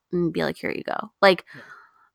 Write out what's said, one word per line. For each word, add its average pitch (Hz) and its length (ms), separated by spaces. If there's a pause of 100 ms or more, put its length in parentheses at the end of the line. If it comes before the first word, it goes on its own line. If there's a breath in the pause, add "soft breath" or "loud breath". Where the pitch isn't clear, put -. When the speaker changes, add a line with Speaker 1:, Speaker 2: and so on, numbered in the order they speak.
(120)
Speaker 1:
and 175 220
be 170 100
like, 147 140
'Here - 140
you - 120
go.'" - 280 (100)
Like, 190 320
Speaker 2:
Yeah. 139 100 (520 loud breath)